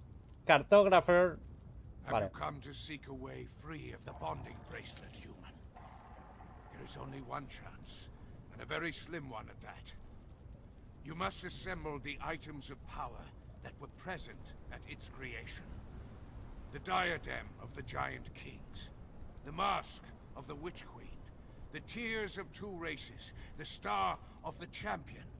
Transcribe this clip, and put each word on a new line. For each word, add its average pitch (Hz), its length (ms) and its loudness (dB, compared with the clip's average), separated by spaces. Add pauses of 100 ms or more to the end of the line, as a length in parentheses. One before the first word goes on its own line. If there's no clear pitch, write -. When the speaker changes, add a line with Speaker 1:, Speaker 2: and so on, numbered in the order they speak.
(460)
Speaker 1:
Cartographer. 180 920 12 (640)
Speaker 2:
Have - 80 -2
Speaker 1:
Vale. 104 200 6
Speaker 2:
you - 60 -10
come 151 220 0
to 143 120 -8
seek 147 360 -6
a 139 40 -8
way 131 340 -6
free 143 480 -8
of - 100 -12
the - 140 -8
bonding 160 380 -4 (140)
bracelet, - 440 -8
human? - 400 -12 (1160)
There - 120 -10
is - 120 -6
only 135 240 -6
one 131 260 -4
chance, - 640 -10 (440)
and 117 100 -10
a - 40 -6
very 156 260 0
slim 156 380 -6
one 110 200 -6
at 110 100 -14
that. - 340 -12 (1080)
You 151 100 -8
must 180 300 -2
assemble 156 560 -4
the 143 220 -4
items 147 480 -6
of 139 160 -10
power 123 360 -6 (400)
that 127 160 -8
were 139 120 -10 (120)
present 156 520 -8 (180)
at 120 160 -8
its - 220 -10
creation. 120 560 -8 (1040)
The 143 60 -8
diadem 147 680 2 (160)
of 120 120 -8
the 139 80 -6
Giant 135 520 -2
Kings. - 560 -10 (540)
The 147 80 -6
mask 180 500 2 (340)
of 135 120 -8
the 151 60 -6
Witch 160 320 -6
Queen. - 220 -12 (640)
The 156 80 -6
tears 220 580 -2
of 185 140 -6
two 202 260 -6
races. 151 540 -6 (260)
The 147 60 -6
star 190 540 4 (240)
of 156 160 -4
the 170 100 -6
champion. - 560 -2 (160)